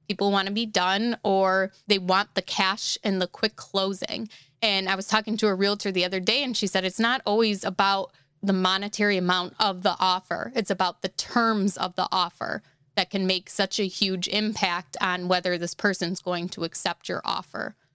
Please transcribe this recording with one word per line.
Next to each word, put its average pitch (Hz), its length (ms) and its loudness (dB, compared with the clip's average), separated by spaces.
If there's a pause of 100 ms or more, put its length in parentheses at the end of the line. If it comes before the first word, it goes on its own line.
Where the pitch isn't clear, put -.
people 202 240 0
wanna 196 200 2
be 226 160 -2
done, 208 560 0
or 190 480 2 (160)
they 202 100 4
want 185 380 0
the 190 80 -2
cash - 600 -2
and 196 180 2
the 175 60 0
quick - 300 -2
closing. 196 720 -4 (320)
And 196 260 0
I 190 80 0
was 190 120 -4
talking 220 300 0
to 214 100 2
a 196 80 2
realtor 202 360 0
the 180 140 2
other 185 160 -2
day, 220 220 2
and 254 120 -4
she 202 120 0
said 185 180 0
it's 185 140 -2
not 233 260 2
always 214 400 2
about 196 480 0 (280)
the 196 120 2
monetary 196 640 2
amount 180 420 0
of 190 240 0
the 185 160 2
offer. 185 560 0
It's 220 160 0
about 185 300 -2
the 190 80 -4
terms 220 640 0
of 185 200 -4
the 185 180 0
offer - 480 -2 (340)
that 185 140 0
can 196 160 0
make 185 240 0
such - 300 0
a 202 80 0
huge 185 400 -2
impact 190 720 -2
on 180 300 0
whether 180 280 0
this 170 160 -4
person's 185 480 -2
going 180 280 -4
to 165 160 -6
accept - 420 -4
your - 160 -4
offer - 500 -6 (200)